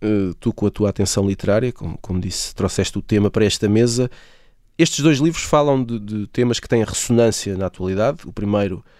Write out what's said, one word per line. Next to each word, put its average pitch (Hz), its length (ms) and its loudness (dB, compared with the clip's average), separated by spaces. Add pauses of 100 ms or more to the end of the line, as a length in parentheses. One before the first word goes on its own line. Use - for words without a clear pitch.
eh, 101 380 0
tu 113 120 -2
com - 160 0
a 98 40 0
tua 104 180 0
atenção 98 380 0
literária, 104 440 0
como, 90 280 -10
como 92 200 -4
disse, - 340 -6
trouxeste 95 440 -2
o 95 40 -4
tema 104 300 2
para 107 140 2
esta 104 240 0
mesa. 120 420 2 (640)
Estes 160 220 2
dois 143 200 4
livros 160 240 0
falam 143 400 2
de, 117 160 -6
de 104 280 -6
temas 123 320 0
que - 80 -12
têm 113 160 2
ressonância 113 720 2
na 92 120 -4
atualidade. 95 600 -4
O - 60 -12
primeiro 101 500 -2 (160)